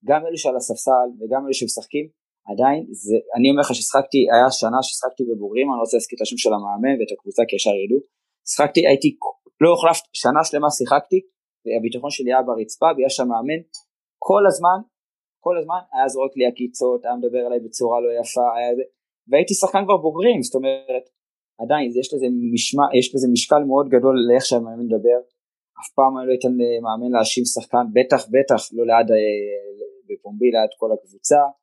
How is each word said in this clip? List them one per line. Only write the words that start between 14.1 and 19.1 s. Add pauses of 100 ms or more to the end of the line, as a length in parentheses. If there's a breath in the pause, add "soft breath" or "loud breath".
כל
הזמן, (680)
כל
הזמן (120)
היה
זורק
לי
עקיצות,
היה
מדבר
עליי
בצורה
לא (100)
יפה, (100)
היה
זה, (440)